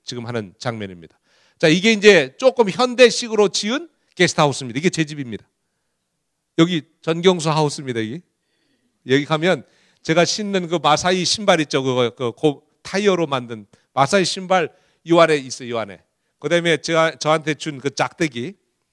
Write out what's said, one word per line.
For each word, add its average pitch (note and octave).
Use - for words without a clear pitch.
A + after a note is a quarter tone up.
지금 A#2+
하는 A2
장면입니다. G2
자, E3
이게 F#3
이제 F#3+
조금 B3+
현대식으로 A3
지은 B3+
게스트하우스입니다. C#3
이게 E3+
제 D#3+
집입니다. C#3
여기 E3
전경수 E3
하우스입니다. C#3+
여기, A2+
여기 C#3
가면 D#3
제가 E3
신는 G3
그 E3+
마사이 E3+
신발 F#3+
있죠. C#3+
그거, B2+
그 A#2+
고-, C#3+
타이어로 F#3+
만든 A#2+
마사이 D#3
신발 F#3
요 E3+
안에 D#3+
있어요. C3
요 A#2
안에. G2
그다음에 E3+
제가, D#3+
저한테 D#3
준 C#3+
그 C3
짝대기 C3+